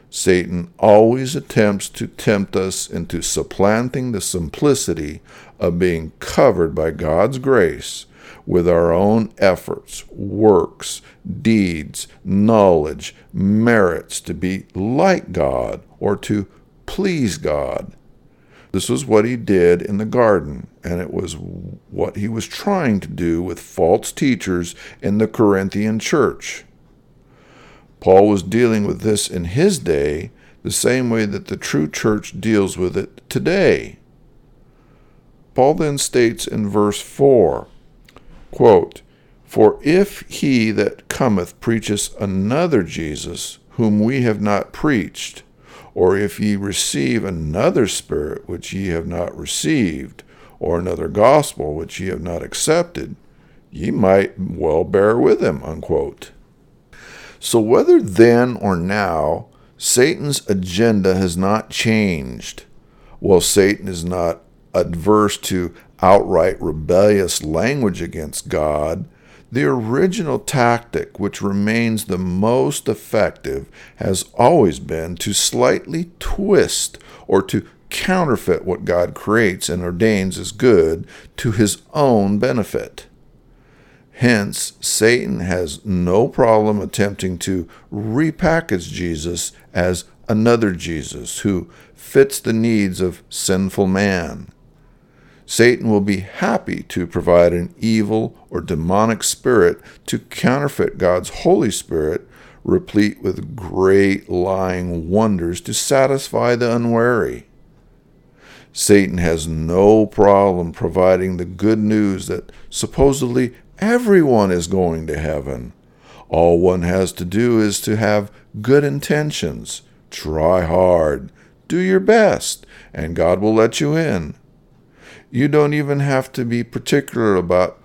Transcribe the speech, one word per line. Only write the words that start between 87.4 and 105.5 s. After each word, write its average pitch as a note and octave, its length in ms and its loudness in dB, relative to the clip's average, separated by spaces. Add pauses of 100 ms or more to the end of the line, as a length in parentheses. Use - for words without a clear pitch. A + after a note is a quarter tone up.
repackage C3+ 1000 -2
Jesus E2+ 640 -6 (200)
as F2+ 320 -2 (240)
another A2+ 440 2
Jesus D#2+ 640 -10
who F#2 320 -2 (240)
fits - 440 2
the A2+ 140 -4
needs A2 480 0
of F2+ 300 -4
sinful F#2+ 560 0
man. F#2+ 640 -2 (960)
Satan A#2+ 420 2
will G#2 140 2
be G2 180 -2
happy G2 600 -6
to F2 240 -6
provide F2 480 4
an F2 240 -6
evil A2 580 -2 (140)
or F2 100 -6
demonic F#2 640 0
spirit G2 580 2 (240)
to - 140 -6
counterfeit - 800 -2
God's F2+ 320 0
Holy F3 400 0
Spirit, - 580 -4 (340)
replete G2 600 0
with F#2+ 340 -6
great F#2+ 720 2
lying F2+ 800 -2
wonders F#2 540 0